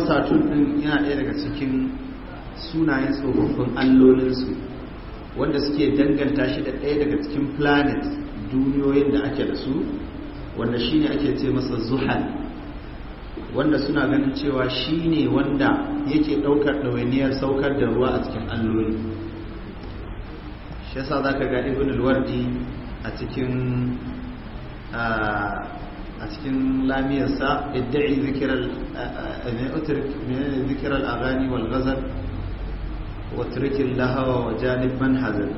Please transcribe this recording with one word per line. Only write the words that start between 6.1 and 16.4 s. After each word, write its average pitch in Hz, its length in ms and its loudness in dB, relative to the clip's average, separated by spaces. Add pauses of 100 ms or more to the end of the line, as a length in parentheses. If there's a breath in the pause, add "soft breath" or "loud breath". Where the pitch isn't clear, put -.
shi - 160 -2
da 127 80 -2
ɗaya 147 320 0
daga 147 200 2
cikin 139 220 -2 (120)
planet, 143 460 4 (460)
duniyoyin 139 640 4
da 143 160 2
ake - 180 -2
da - 100 -2
su, - 280 -2 (720)
wanda 120 240 0
shi 120 200 2
ne 151 100 4
ake 135 280 0
ce 123 140 0
masa 127 320 0
Zuhal, 123 400 0 (1300)
wanda 147 240 4
suna 147 300 2
ganin 135 260 2
cewa 131 360 0
shi - 260 -2 (140)
ne 147 180 4
wanda 123 560 2 (240)
yake 147 340 2